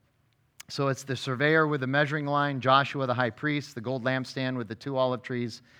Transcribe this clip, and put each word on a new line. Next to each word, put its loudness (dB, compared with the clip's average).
So -2
it's -2
the -6
surveyor 2
with 0
the -2
measuring 0
line, 0
Joshua 4
the 2
high 2
priest, -4
the -10
gold -4
lampstand -2
with -6
the -8
two -6
olive 2
trees, -6